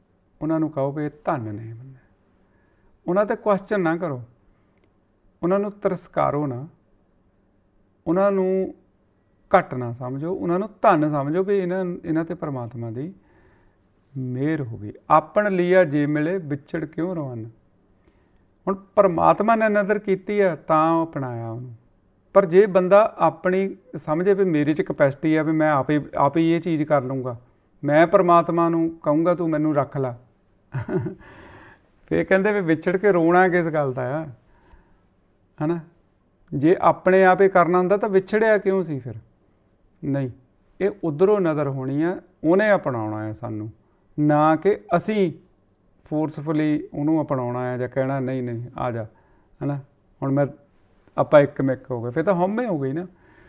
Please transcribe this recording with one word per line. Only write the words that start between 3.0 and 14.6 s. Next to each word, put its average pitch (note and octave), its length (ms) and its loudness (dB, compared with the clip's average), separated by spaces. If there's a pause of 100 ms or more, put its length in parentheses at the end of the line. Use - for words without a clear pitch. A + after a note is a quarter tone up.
ਉਹਨਾਂ G3 180 2
'ਤੇ A3 100 -2
ਕੁਐਸਚਨ G#3 460 -2
ਨਾ E3 160 0
ਕਰੋ, D3+ 240 -6 (1200)
ਉਹਨਾਂ F#3+ 160 2
ਨੂੰ G3+ 120 -4
ਤਿਰਸਕਾਰੋ C#3+ 760 -4
ਨਾ, B2+ 200 -8 (1400)
ਉਹਨਾਂ F#3+ 240 2
ਨੂੰ F#3+ 440 -2 (800)
ਘੱਟ E3+ 160 0
ਨਾ A#2+ 200 -6
ਸਮਝੋ, C3+ 420 -8
ਉਹਨਾਂ F3+ 240 -2
ਨੂੰ G#3+ 100 -6 (120)
ਧੰਨ D#3 280 4
ਸਮਝੋ D3 340 -2
ਵੀ G3+ 140 0
ਇਹਨਾਂ, F#3 280 -2 (200)
ਇਹਨਾਂ D#3+ 180 -2
'ਤੇ E3 100 -8
ਪਰਮਾਤਮਾ B2 580 -8
ਦੀ D3 220 -10 (1040)
ਮਿਹਰ C3 440 -4